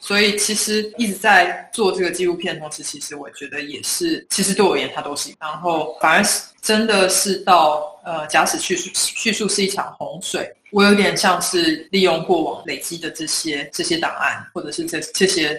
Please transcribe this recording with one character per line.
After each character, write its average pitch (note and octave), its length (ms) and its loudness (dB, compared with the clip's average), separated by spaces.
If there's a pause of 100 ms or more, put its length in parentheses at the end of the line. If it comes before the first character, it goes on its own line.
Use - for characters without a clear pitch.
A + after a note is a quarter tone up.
所 G3+ 200 -2
以 G#3 180 2
其 G#3+ 160 -2
实 G#3+ 420 -2
一 A#3 120 -2
直 F#3+ 60 -4
在 F3+ 600 2
做 G3 160 2
这 F#3 100 -2
个 F3 120 0
纪 F3+ 120 -2
录 F3 120 0
片 F3 180 -6
的 D#3 60 -10
同 D3+ 100 -12
时， - 100 -10
其 C#3+ 200 -10
实 D3 160 -12
我 C#3+ 140 -14
觉 C#3 180 -14
得 D3 120 -8
也 D3 220 -10
是， - 480 -2
其 - 100 0
实 F#3+ 140 2
对 G#3 100 6
我 F3 100 6
而 C#3 40 2
言 C3 160 -2
它 D3 80 -6
都 D3 140 -8
是。 - 240 -8
然 D#3 100 -8 (100)
后 E3 400 -2
反 D#3+ 120 4
而 F#3+ 100 6
是 - 220 0 (180)
真 G#3+ 240 2
的 G3 220 4
是 F#3 300 0
到， D3+ 680 4
呃， E3 240 -6
假 D#3+ 180 4
使 - 100 0
叙 F3+ 200 -2
述， F3+ 180 -8
叙 - 380 -2
述 G#3 160 -2
是 G3 160 0
一 F#3 40 2
场 D3+ 300 -4
洪 D3+ 240 -10
水， - 260 -6 (220)
我 G3+ 140 6
有 G3+ 100 8
点 F3+ 220 4
像 F3+ 260 2
是 E3 480 0
利 G3 120 4
用 E3 200 4
过 E3+ 220 2
往 - 220 -6
累 D3 120 -6
积 - 200 -8
的 D#3+ 120 -8
这 D#3 160 -10
些， D3 460 -4
这 F3 100 -4
些 E3 160 0
档 D3 180 -2
案， - 380 -4
或 E3+ 80 -6
者 - 80 -10
是 D#3+ 160 -6
这， D#3 140 -4
这 - 260 2
些 D#3 320 0